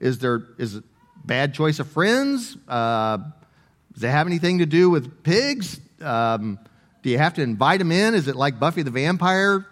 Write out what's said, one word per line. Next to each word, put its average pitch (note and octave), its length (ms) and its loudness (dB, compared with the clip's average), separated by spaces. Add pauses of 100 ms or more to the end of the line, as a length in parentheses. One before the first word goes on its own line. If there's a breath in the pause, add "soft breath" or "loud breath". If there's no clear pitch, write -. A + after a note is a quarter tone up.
is B2 160 0
there, A#2+ 300 -2 (100)
is G#2+ 180 -6
it G#2+ 80 -14 (400)
bad C#3 300 -2
choice D#3 260 0
of C#3 80 -8
friends? B3 720 0 (100)
Uh, A2+ 520 -2 (760 soft breath)
does A#2+ 100 -10
it A#2 60 -2
have D3+ 160 2
anything F3 320 0
to F3 80 2
do E3+ 240 4
with - 340 -2
pigs? A3+ 560 0 (220)
Um, A2+ 560 -2 (460 soft breath)
do B2+ 80 0
you A#2+ 80 2
have E3+ 160 2
to D#3+ 80 -2
invite C3 360 2
'em E3+ 120 0
in? G#3+ 240 4
Is C#3+ 120 0
it C3+ 80 -2
like C3 240 -2
Buffy D#3+ 220 0
the C#3 80 -4
Vampire F#3 840 0